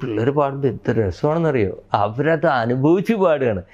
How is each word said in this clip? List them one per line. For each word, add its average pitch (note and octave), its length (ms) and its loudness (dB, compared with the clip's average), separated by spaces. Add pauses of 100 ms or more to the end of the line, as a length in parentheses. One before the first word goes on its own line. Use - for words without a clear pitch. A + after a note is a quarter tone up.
പിള്ളേർ A#2 280 -2
പാടുമ്പോൾ C#3 380 0
എന്ത് A2 220 -4
രസമാണെന്നറിയോ, B2+ 920 0 (120)
അവരത് C#3+ 520 0
അനുഭവിച്ച് C#3 680 2
പാടുകയാണ്. C#3 480 0 (120)